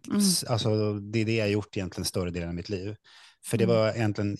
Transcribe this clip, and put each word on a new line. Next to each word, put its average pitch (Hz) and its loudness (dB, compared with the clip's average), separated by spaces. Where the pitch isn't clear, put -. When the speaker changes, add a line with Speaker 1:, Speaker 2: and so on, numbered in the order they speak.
Speaker 1:
Mm. 202 0
Speaker 2:
S-, 190 2
alltså, 107 2
det 104 -4
är 110 2
det 110 2
jag 104 2
gjort 104 -2
egentligen 92 -6
större 90 -2
delen 85 -4
av 85 -6
mitt 87 -8
liv. 101 -6
För - -2
det 113 4
Speaker 1:
Mm. 117 4
Speaker 2:
var 110 4
egentligen, 104 0